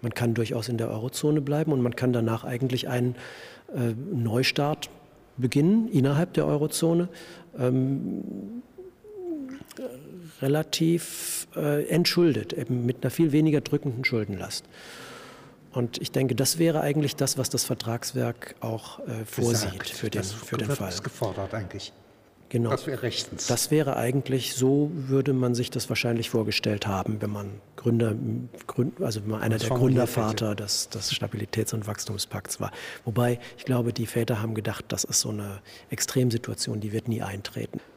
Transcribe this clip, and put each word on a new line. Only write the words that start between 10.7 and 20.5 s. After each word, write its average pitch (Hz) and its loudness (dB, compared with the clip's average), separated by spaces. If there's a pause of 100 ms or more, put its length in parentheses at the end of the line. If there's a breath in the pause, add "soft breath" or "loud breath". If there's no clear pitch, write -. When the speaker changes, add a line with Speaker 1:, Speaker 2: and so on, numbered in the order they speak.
Speaker 1:
äh, 147 2
entschuldet, 160 4
eben 123 0
mit - 0
einer 123 4
viel 165 4
weniger 151 6
drückenden 131 -2
Schuldenlast. 101 -2 (1080 loud breath)
Und 120 -2
ich - -6
denke, 131 4
das 131 2
wäre 165 4
eigentlich 147 2
das, - 0
was 131 0
das - 0
Vertragswerk - -2
auch, 113 -6
äh, 110 -6
vorsieht 107 0
Speaker 2:
Besagt. - -6
Speaker 1:
für - -4
den, 101 -2
Speaker 2:
Das 95 -4
Speaker 1:
für 113 -8